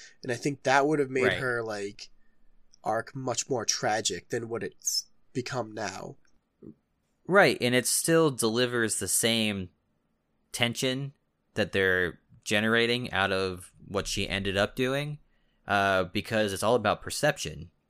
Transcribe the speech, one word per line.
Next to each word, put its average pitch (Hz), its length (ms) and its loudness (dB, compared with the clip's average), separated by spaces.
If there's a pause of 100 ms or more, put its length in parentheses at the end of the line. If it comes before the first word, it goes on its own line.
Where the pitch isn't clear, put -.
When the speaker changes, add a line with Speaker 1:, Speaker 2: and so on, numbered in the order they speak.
(220)
Speaker 1:
And 135 80 -8
I 120 60 -2
think 143 260 -4
that 139 240 4
would 151 120 2
have 135 120 0
made 127 140 2
Speaker 2:
Right. 92 160 2
Speaker 1:
her, 120 220 -2
like, 104 480 -8 (720)
arc 110 320 -4
much 127 340 -4
more 120 160 -2
tragic 107 640 -2
than 117 200 -4
what 113 140 -4
it's - 440 -6 (260)
become 120 400 -6
now. 101 440 -8 (1080)
Speaker 2:
Right, 165 340 6
and 123 140 2
it 123 120 2
still 165 440 4
delivers 120 680 0
the 98 100 -4
same 107 640 0 (840)
tension 131 640 -2 (400)
that 101 180 0
they're 92 480 2 (240)
generating 117 680 2
out 98 200 2
of 95 400 -4 (160)
what 95 180 -4
she - 220 -4
ended 95 280 -2
up 101 200 0
doing, 143 420 -4 (480)
uh, 98 380 4
because 104 480 -2
it's 95 100 -6
all 110 120 4
about 107 260 2
perception. 80 720 -4 (200)